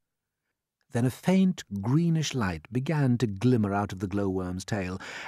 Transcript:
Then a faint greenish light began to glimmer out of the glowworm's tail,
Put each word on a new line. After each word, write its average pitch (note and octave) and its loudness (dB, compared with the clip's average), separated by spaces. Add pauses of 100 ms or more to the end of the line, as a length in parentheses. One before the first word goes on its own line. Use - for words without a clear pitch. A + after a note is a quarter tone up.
(920)
Then A#2+ 0
a C3 4
faint F#3 2 (200)
greenish D#3 0
light F#2 -4
began C3 0
to B2+ 0
glimmer G#2 2
out G2+ 0
of G2 -10
the G2 -6
glowworm's F#2+ -2
tail, F#2+ -4 (300)